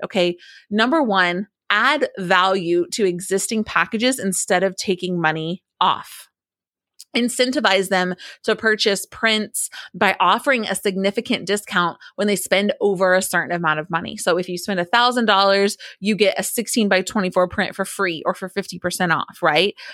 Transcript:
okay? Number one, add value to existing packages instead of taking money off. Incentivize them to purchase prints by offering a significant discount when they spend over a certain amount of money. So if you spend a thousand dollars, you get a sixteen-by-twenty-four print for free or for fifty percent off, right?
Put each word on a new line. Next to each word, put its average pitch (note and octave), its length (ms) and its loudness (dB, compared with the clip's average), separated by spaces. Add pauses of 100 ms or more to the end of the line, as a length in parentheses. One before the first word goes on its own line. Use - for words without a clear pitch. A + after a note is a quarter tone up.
okay? F3 340 0 (320)
Number B3 340 2
one, F#3+ 440 0 (220)
add B3+ 480 2
value F3+ 760 2
to G#3+ 120 0
existing F#3+ 580 -2
packages A3+ 560 0
instead F#3+ 440 0
of F#3+ 120 0
taking F3+ 460 -4
money D#3+ 420 -2 (160)
off. - 460 -2 (880)
Incentivize A#3+ 760 2
them F3+ 260 0 (280)
to A3 120 0
purchase G#3+ 500 0
prints - 640 -2 (240)
by F#3+ 260 2
offering A3 460 2
a F#3+ 100 -4
significant F#3+ 680 -2
discount F#3 520 -2 (180)
when G#3 120 0
they G#3 80 2
spend G3+ 460 0
over F#3 340 2
a F#3 60 4
certain F3 340 -2
amount D#3 240 0
of D3+ 100 -10
money. F3 280 -4
So F3 200 0
if F3+ 100 -2
you F3+ 100 -6
spend F#3+ 220 -4
a F3 60 0
thousand A#3+ 400 2
dollars, G3 520 4 (220)
you G3+ 160 0
get F#3+ 220 2
a G3 60 -4
sixteen-by-twenty-four F#3+ 1040 0
print - 280 -4
for F#3+ 100 -4
free F3 400 -4
or F#3 80 0
for F#3 160 -8
fifty F#3 280 -8
percent F3+ 340 -2
off, - 300 -4
right? E3 320 2 (200)